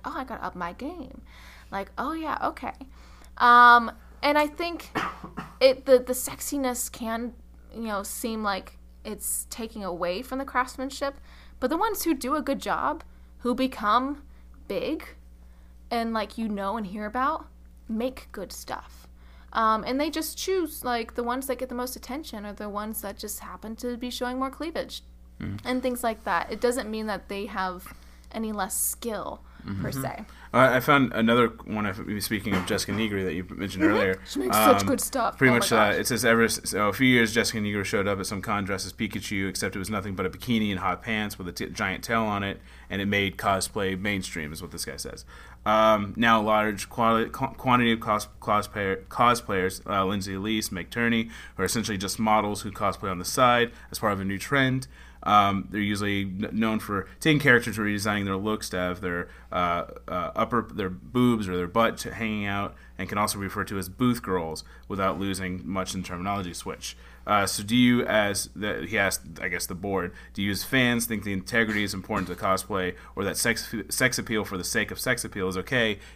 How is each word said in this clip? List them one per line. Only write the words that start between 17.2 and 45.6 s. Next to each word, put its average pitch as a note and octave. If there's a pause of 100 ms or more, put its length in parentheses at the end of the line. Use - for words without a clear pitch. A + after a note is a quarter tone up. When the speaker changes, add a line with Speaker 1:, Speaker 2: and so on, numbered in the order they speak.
Speaker 1:
make A#3
good -
stuff. - (460)
Um, A3
and C4
they D#4+
just D#4
choose, F4+
like, A#3
the A#3+
ones B3+
that B3
get B3+
the A#3+
most B3
attention B3+
are G#3
the G#3
ones G#3
that G3
just -
happen G#3+
to B3
be B3
showing B3
more C4
cleavage - (360)
Speaker 2:
Mm. G2
Speaker 1:
and B3+
things B3
like A3
that. F3
It G#3+
doesn't B3
mean A3
that G3+
they G3+
have F#3 (380)
any A3
less G#3
skill, - (220)
per G2
Speaker 2:
Mm-hmm. C3
Speaker 1:
se. - (280)
Speaker 2:
Uh, B2+
I B2+
found C#3
another A#2 (180)
one, G#2+
of, G2+ (240)
speaking G2+
of F#2
Jessica G2+
Negri G#2
that E2+
you F2+
mentioned G2
Speaker 1:
Mm-hmm. G#2
Speaker 2:
earlier. G2
Speaker 1:
She -
makes A#2+
such G#2
Speaker 2:
Um, G2
Speaker 1:
good F#2
stuff. -
Speaker 2:
pretty C3
Speaker 1:
Oh -
my A#2+
Speaker 2:
much, -
uh, G#2+
Speaker 1:
gosh. -
Speaker 2:
it A2
says, B2
ever A#2
s-, -
so G#2
a G2
few C3
years, A#2
Jessica A2+
Negri G#2
showed G2+
up G2+
at F#2
some G2
con G#2
dressed F#2+
as F2+
Pikachu, G2+
except F#2+
it G#2
was F#2+
nothing G2+
but F#2+
a F2+
bikini G#2+
and F#2
hot F2+
pants G#2+
with F#2
a -
t-, -
giant F#2+
tail A2+
on G#2
it, G2 (300)
and G2
it G2
made G2+
cosplay F#2+
mainstream, F#2
is D#2
what E2
this E2+
guy C#2
says. - (440)